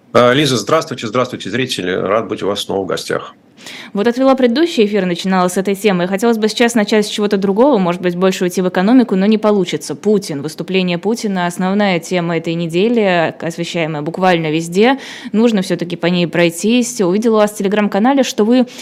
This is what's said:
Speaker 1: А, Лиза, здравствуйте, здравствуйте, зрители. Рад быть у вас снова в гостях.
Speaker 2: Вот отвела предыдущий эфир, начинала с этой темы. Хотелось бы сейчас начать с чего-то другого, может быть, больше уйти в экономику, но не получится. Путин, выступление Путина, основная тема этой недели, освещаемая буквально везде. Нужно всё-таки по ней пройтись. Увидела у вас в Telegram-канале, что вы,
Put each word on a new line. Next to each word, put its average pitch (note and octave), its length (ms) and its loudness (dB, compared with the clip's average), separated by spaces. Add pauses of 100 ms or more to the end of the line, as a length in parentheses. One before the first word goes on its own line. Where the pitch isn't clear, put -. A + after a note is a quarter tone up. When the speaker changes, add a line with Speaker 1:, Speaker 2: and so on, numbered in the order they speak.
(120)
Speaker 1:
А, B2 220 6
Лиза, C3+ 240 2
здравствуйте, C3+ 500 -2
здравствуйте, A2 420 -4
зрители. G2 420 -4
Рад F#2 360 0
быть - 160 -6
у F#2 40 -2
вас G2+ 160 -4
снова F#2+ 200 -4
в - 20 -8
гостях. - 480 -6 (600)
Speaker 2:
Вот G3+ 140 0
отвела C4 280 4
предыдущий B3+ 500 2
эфир, G3+ 200 0
начинала F3+ 440 0
с F#3 80 -6
этой G3 180 0
темы. F#3 320 0
Хотелось A3 300 0
бы G#3+ 100 0
сейчас A#3 280 0
начать G#3 300 2
с G#3 40 -8
чего-то G#3 260 -2
другого, G3+ 420 2
может F3+ 240 -2
быть, F3+ 140 -2
больше F#3+ 300 0
уйти F3+ 160 -2
в F3+ 80 0
экономику, G#3+ 480 4
но F#3+ 80 2
не G#3+ 120 4
получится. G3+ 580 0
Путин, G3 460 -2
выступление F3 560 -2
Путина, G3 480 -2
основная F#3 540 0
тема E3+ 380 -2
этой E3 160 -4
недели, F3 840 0
освещаемая D#3+ 640 -6
буквально E3 480 0
везде. F3 480 2 (360)
Нужно G#3+ 280 2
всё-таки F3 360 -4
по - 80 -4
ней F3 200 2
пройтись. F3 760 0
Увидела G#3+ 340 2
у G#3+ 40 4
вас G#3 120 4
в G#3 100 -6
Telegram-канале, G#3 640 2
что A3 220 -2
вы, B3 200 4 (160)